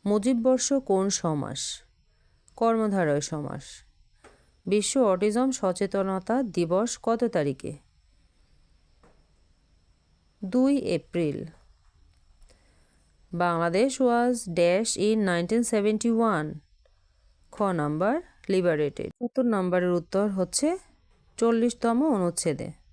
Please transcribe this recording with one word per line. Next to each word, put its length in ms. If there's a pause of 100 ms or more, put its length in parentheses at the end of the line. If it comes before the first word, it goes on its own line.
মুজিব 380
বর্ষ 300
কোন 360
সমাস? 720 (720)
কর্মধারয় 640
সমাস। 420 (1000)
বিশ্ব 360
অটিজম 500
সচেতনতা 920
দিবস 600
কত 200
তারিখে? 540 (2750)
দুই 320
এপ্রিল। 680 (1900)
বাংলাদেশ 680
was 340 (240)
dash 380
in 200
নাইনটিন 460
সেভেন্টি 480
ওয়ান? 480 (920)
খ 100
নাম্বার, 600 (280)
লিবারেটেড। 600 (140)
সত্তর 200
নম্বরের 480
উত্তর 380
হচ্ছে 480 (600)
চল্লিশতম 800
অনুচ্ছেদে। 680 (120)